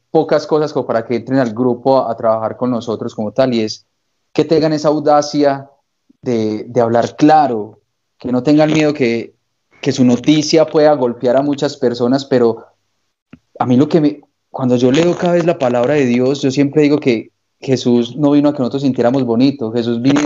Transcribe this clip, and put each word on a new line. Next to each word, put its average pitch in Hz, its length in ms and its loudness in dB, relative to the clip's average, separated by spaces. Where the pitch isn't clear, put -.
pocas 156 360 0
cosas 151 260 -2
como 135 140 -4
para 113 180 -2
que 120 120 -4
entren 123 220 -2
al 117 140 0
grupo 123 460 0
a, 117 140 -2
a 113 40 -6
trabajar 110 400 -2
con 127 140 -4
nosotros 117 440 -6
como 107 180 -8
tal, 131 200 0
y 117 80 0
es 107 240 -6
que 151 120 0
tengan 156 280 2
esa 151 160 -2
audacia 147 800 0
de, 110 420 -2
de 123 160 -2
hablar 117 360 0
claro, 135 640 2
que 127 140 -6
no 123 100 0
tengan 151 300 4
miedo 151 220 0
que, 117 400 -4
que 139 100 -2
su 127 120 2
noticia 151 640 2
pueda 151 280 2
golpear 123 420 -2
a 139 60 2
muchas 143 340 -4
personas, 123 480 -2
pero 117 400 0
a 123 80 -2
mí 123 100 2
lo 147 120 2
que 165 120 2
me, 147 200 -2
cuando 123 260 -2
yo 123 140 2
leo 165 260 2
cada 175 180 0
vez 170 100 0
la 165 140 0
palabra 123 360 0
de 143 120 2
Dios, 127 340 0
yo 139 100 0
siempre 139 320 0
digo 143 160 2
que 113 320 -2
Jesús 120 560 0
no 147 140 2
vino 147 180 2
a 143 40 0
que 147 80 -8
nosotros 131 220 -4
sintiéramos 123 420 -2
bonito, 117 480 0
Jesús 117 280 -4
vino, 139 260 0